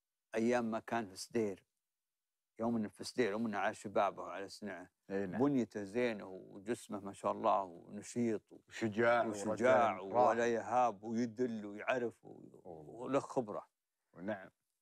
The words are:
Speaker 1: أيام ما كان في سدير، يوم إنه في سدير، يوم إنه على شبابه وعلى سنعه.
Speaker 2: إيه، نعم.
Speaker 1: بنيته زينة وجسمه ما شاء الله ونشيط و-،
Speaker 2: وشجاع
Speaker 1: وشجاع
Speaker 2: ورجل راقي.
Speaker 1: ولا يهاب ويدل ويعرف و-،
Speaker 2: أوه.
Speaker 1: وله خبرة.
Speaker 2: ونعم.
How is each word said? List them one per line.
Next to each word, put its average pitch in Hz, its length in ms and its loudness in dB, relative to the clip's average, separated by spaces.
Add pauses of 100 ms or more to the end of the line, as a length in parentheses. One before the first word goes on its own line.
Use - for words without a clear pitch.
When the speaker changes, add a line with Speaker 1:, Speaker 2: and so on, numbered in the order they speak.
(360)
Speaker 1:
أيام 113 360 2
ما 110 80 -2
كان 113 280 -4
في 92 80 -16
سدير، 104 480 -2 (960)
يوم 117 160 0
إنه 104 140 0
في - 140 -12
سدير، 113 280 2
يوم 110 140 0
إنه 104 120 -2
على 101 160 0
شبابه 98 500 0
وعلى 92 260 -8
سنعه. 87 400 -10 (200)
Speaker 2:
إيه، 98 160 0
نعم. 90 160 -2
Speaker 1:
بنيته 127 420 0
زينة 104 440 -2
وجسمه 101 720 -8
ما 98 140 -10
شاء 101 180 -2
الله 101 320 2
ونشيط 101 880 -4
و-، - 160 -20
Speaker 2:
وشجاع 117 580 2
Speaker 1:
وشجاع 107 760 4
Speaker 2:
ورجل 98 160 -4
راقي. 120 140 8
Speaker 1:
ولا 117 240 4
يهاب 110 500 2
ويدل 113 600 0
ويعرف 104 600 -2
و-، - 400 -18
Speaker 2:
أوه. 80 240 -14
Speaker 1:
وله 123 300 0
خبرة. 104 480 -4 (460)
Speaker 2:
ونعم. 95 360 -8 (320)